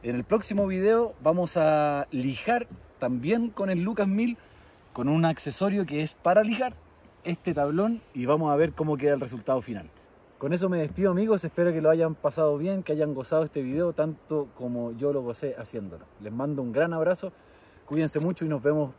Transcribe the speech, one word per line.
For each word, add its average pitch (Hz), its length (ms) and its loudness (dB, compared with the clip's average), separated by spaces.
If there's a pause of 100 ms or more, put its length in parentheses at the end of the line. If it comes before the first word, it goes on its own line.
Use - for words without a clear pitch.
En 120 100 -2
el 123 80 -2
próximo 202 460 0
video 214 560 2
vamos 170 320 2
a 151 560 2
lijar 139 560 -2 (320)
también 147 500 0
con 196 180 -4
el 180 140 0
Lucas 202 240 0
mil, 226 320 0 (540)
con 123 160 -2
un 160 160 4
accesorio 185 640 0
que 147 160 -2
es 156 120 -6
para 190 300 4
lijar 233 300 -2 (500)
este 175 280 -4
tablón 170 480 0 (140)
y 123 120 -4
vamos 151 260 2
a - 20 4
ver 151 200 2
cómo 151 220 -2
queda 143 180 2
el 131 60 -2
resultado 127 400 -2
final. 101 300 -10 (480)
Con 143 140 -4
eso 180 160 0
me 180 80 0
despido, 180 360 0
amigos, 202 320 2
espero 175 280 2
que 160 80 0
lo 156 80 4
hayan 160 280 4
pasado 151 420 2
bien, 185 240 -2
que - 80 -8
hayan 151 240 0
gozado 156 300 0
este 147 180 -4
video 151 300 0
tanto 156 640 -2
como 120 340 -4
yo 127 220 -2
lo 135 100 -2
gocé 120 340 -6
haciéndolo. 101 480 -10 (160)
Les 107 120 -12
mando 139 300 -4
un 120 100 -4
gran 160 200 2
abrazo, 170 400 -2 (540)
cuídense 151 320 -2
mucho 170 260 -2
y 156 40 -2
nos 147 120 -2
vemos 147 380 2